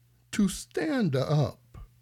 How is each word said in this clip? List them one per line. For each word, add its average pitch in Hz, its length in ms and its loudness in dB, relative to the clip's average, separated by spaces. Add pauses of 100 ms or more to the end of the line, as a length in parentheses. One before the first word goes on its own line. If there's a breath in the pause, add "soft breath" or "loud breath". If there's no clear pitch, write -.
(320)
to 202 160 2
stand 262 680 -2
up, 139 640 -2 (240)